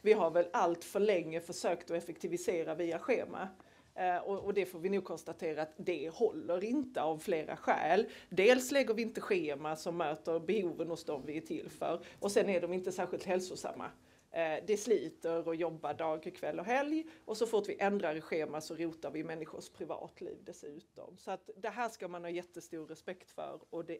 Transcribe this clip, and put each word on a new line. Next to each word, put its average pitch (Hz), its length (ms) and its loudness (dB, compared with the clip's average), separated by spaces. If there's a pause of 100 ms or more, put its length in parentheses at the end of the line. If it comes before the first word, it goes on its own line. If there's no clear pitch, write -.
vi 208 120 8
har 170 180 6
väl 175 220 6
allt 170 300 4
för - 160 -2
länge 170 420 2
försökt 170 500 -2
att 170 60 0
effektivisera 170 800 -2
via 170 240 -2
schema. - 480 -2 (480)
Eh, 180 220 2
och, 190 280 -4
och 202 80 0
det 185 120 2
får 175 140 -10
vi 180 100 0
nog 196 140 0
konstatera 160 580 -6
att 156 160 -6
det 160 320 -2
håller 180 540 0
inte 247 380 0
av 156 160 0
flera 160 400 -2
skäl. 190 500 4 (220)
Dels 240 420 6
lägger 254 220 4
vi 220 80 0
inte 220 200 -4
schema 156 540 0
som 170 220 -4
möter 165 420 0
behoven 165 500 0
hos 160 160 -6
dem 143 200 -4
vi 151 120 -6
är 156 40 -6
till 156 280 -6
för. 160 320 -2 (180)
Och 202 120 0
sen 202 180 6
är 175 120 4
de 175 120 -2
inte 185 180 -2
särskilt - 320 -4
hälsosamma. 180 640 -2 (460)
Eh, 160 360 2
det 208 100 4
sliter 165 720 2
att 165 100 0
jobba 160 340 -2
dag, 160 460 -2
kväll 156 200 -2
och 180 60 -4
helg. 285 400 0 (200)
Och 214 120 -4
så 226 100 2
fort 202 220 2
vi - 100 -4
ändrar 196 360 2
i 156 60 -6
schema 151 400 -2
så 165 140 -8
rotar 160 360 -4
vi 156 120 -4
människors 160 460 -10
privatliv - 760 -10
dessutom. 160 760 -16
Så - 140 -10
att 185 260 -10
det 208 120 -6
här 226 200 -4
ska 196 180 -10
man 175 160 -10
ha 170 60 -6
jättestor 170 580 -8
respekt 185 440 -12
för 151 280 -10 (100)
och 165 160 -6
det 165 140 -8